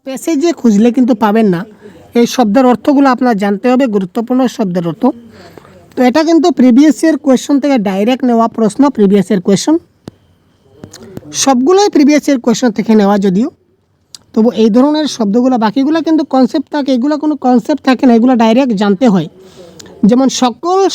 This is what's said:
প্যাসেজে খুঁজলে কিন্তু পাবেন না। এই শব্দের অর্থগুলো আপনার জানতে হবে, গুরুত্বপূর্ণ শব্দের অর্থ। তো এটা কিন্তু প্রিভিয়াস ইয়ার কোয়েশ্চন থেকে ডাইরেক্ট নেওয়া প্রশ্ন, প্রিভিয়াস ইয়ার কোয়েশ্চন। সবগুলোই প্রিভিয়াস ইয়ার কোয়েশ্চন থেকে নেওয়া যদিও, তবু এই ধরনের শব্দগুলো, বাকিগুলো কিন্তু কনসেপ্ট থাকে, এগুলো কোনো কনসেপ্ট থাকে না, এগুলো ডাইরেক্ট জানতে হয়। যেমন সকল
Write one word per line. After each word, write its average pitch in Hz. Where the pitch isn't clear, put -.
প্যাসেজে 285
খুঁজলে 226
কিন্তু 254
পাবেন 220
না। 170
এই 240
শব্দের 254
অর্থগুলো 269
আপনার 247
জানতে 202
হবে, 262
গুরুত্বপূর্ণ 233
শব্দের 180
অর্থ। -
তো -
এটা 294
কিন্তু 330
প্রিভিয়াস 254
ইয়ার 320
কোয়েশ্চন 269
থেকে 277
ডাইরেক্ট 208
নেওয়া 226
প্রশ্ন, 220
প্রিভিয়াস 202
ইয়ার 196
কোয়েশ্চন। 208
সবগুলোই 320
প্রিভিয়াস 294
ইয়ার 277
কোয়েশ্চন 240
থেকে 226
নেওয়া 202
যদিও, 202
তবু 226
এই 226
ধরনের 294
শব্দগুলো, 240
বাকিগুলো 269
কিন্তু 320
কনসেপ্ট 262
থাকে, 285
এগুলো 294
কোনো 302
কনসেপ্ট 254
থাকে 262
না, 233
এগুলো 254
ডাইরেক্ট 233
জানতে 202
হয়। 170
যেমন 254
সকল 294